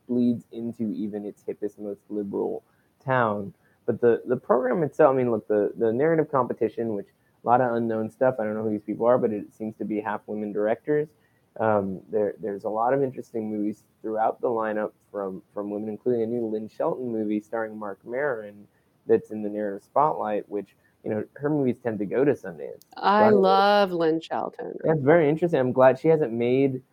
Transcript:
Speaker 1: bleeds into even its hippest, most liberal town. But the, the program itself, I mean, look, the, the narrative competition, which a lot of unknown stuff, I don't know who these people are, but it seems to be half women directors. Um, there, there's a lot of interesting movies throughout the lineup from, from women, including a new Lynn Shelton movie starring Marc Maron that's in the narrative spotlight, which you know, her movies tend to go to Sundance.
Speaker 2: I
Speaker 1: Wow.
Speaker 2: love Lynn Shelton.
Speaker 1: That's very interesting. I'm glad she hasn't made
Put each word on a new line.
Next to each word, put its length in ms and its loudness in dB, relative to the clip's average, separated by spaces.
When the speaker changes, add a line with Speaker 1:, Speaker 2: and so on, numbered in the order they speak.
Speaker 1:
bleeds 440 0
into 420 -6
even 320 -6
its 200 -14
hippest, 340 -6
most 200 -10
liberal 540 -4
town. 480 0
But 160 -2
the, 240 4
the 120 0
program 460 0
itself, 300 4
I 40 0
mean, 140 2
look, 160 -2
the, 300 2
the 160 2
narrative 380 2
competition, 640 -2
which 120 -8
a 40 -6
lot 140 6
of 140 0
unknown 340 -2
stuff, 300 2
I 40 -2
don't 120 -2
know 80 -4
who 80 -2
these 100 -2
people 240 -4
are, 120 6
but 140 0
it 220 -8
seems 240 -10
to 80 -8
be 160 -4
half 240 -6
women 260 -8
directors. 560 0
Um, 400 0
there, 300 0
there's 220 -8
a 60 -6
lot 240 0
of 100 2
interesting 460 -6
movies 340 -4
throughout 400 -2
the 80 -2
lineup 420 -2
from, 300 -8
from 160 -8
women, 200 -6
including 340 -2
a 20 -2
new 220 -4
Lynn 220 -6
Shelton 420 -4
movie 300 -2
starring 360 -6
Marc 280 -10
Maron 600 -6
that's 240 2
in 120 -6
the 60 -6
narrative 340 -6
spotlight, 680 0
which 260 -8
you 80 -6
know, 120 -2
her 140 -4
movies 320 0
tend 180 -4
to 60 -4
go 200 0
to 80 4
Sundance. 480 -12
Speaker 2:
I 340 4
Speaker 1:
Wow. 80 6
Speaker 2:
love 520 4
Lynn 280 0
Shelton. 640 -8
Speaker 1:
That's 180 0
very 280 6
interesting. 300 2
I'm 120 2
glad 280 6
she 100 0
hasn't 240 2
made 480 0